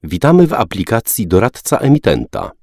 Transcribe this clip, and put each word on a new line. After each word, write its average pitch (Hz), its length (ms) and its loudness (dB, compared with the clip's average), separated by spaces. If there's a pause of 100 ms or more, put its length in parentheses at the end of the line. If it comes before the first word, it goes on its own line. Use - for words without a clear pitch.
Witamy 151 440 2
w - 60 -4
aplikacji 107 720 -4
Doradca 98 520 0
emitenta. - 720 0 (100)